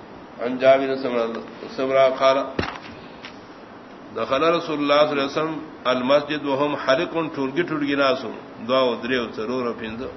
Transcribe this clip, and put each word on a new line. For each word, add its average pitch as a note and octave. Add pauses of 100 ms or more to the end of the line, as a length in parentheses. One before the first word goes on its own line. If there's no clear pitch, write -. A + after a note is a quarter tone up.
(460)
عن B2+
جابر C3+
سمرا، A#2+ (500)
سمرا C3+
قال، C3+ (1800)
دخل B2+
رسول E3
اللہ D3
صلی D3
اللہ -
علیہ C#3
وسلم D#3 (260)
المسجد C#3+
وهم C#3+
حرق، D#3+
ٹھلگی C#3
ٹھلگی D3
ناسو، B2+ (380)
دعا C3
و B2
دریو A#2 (100)
ضرور A#2+
و A#2
پینزو۔ A2+